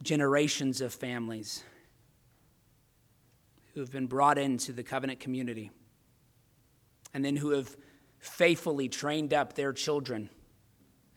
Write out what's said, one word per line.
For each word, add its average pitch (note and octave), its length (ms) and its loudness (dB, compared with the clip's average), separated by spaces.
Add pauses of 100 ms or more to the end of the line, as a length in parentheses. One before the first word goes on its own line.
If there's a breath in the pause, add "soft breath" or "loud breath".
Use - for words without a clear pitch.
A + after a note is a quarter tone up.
generations C#3+ 800 2
of A#2+ 100 -4
families A2+ 720 -8 (2000 loud breath)
who D3+ 80 -10
have B2+ 100 -8
been C3 160 -4
brought C#3 300 6
into C3+ 380 0
the A#2+ 80 -8
covenant C3 380 -4
community A#2+ 500 -6 (1400)
and C#3 100 -2
then C#3+ 120 -2
who D3 140 -2
have C#3 240 -2 (440 loud breath)
faithfully D#3+ 720 2
trained D3 420 -2
up D3 220 2
their C#3 180 -2
children B2+ 560 -4 (880)